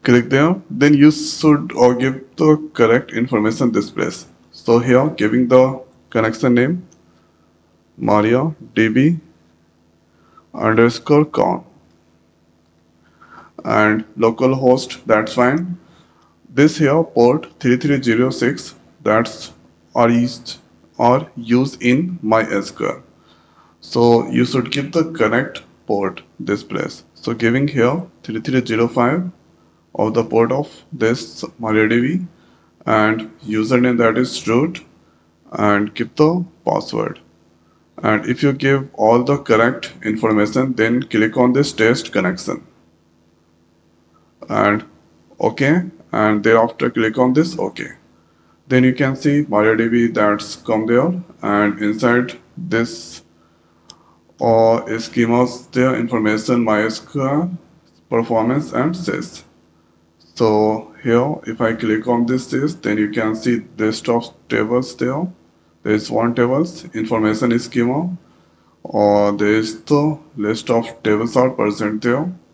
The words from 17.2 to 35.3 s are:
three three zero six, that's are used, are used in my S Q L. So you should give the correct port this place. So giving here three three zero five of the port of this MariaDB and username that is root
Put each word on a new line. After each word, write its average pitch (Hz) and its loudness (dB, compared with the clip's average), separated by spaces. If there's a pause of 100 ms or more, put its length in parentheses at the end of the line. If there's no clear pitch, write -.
three 127 2
three 139 -2
zero 120 2
six, - -4 (280)
that's 110 -2 (420)
are 117 2
used, 120 -2 (400)
are 123 2
used 123 0
in 165 0
my 110 2
S 98 -4
Q - -6
L. - -10 (760)
So 117 2
you 123 0
should 123 -4
give 139 -6
the 160 -2
correct 117 -2 (240)
port 98 -6 (180)
this 101 -4
place. - -10 (100)
So - -8
giving 117 0
here 139 0 (200)
three 113 -8
three 127 -2
zero 113 -2
five 147 -2 (640)
of 110 -2
the 117 0
port 113 0
of 143 -6
this 117 -4 (160)
MariaDB 117 0 (600)
and 110 0 (100)
username 120 0
that 113 2
is 123 -4
root 143 0 (680)